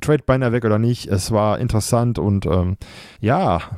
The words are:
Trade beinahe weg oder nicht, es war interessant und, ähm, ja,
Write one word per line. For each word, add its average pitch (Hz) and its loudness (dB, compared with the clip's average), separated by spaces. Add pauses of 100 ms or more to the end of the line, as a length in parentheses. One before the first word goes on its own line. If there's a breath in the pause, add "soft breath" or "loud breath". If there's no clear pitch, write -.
Trade 147 0
beinahe 131 0
weg 117 0
oder 107 2
nicht, 117 -2
es 98 -2
war 104 0
interessant 117 0
und, 98 0
ähm, 90 0 (420 loud breath)
ja, 107 0 (160 loud breath)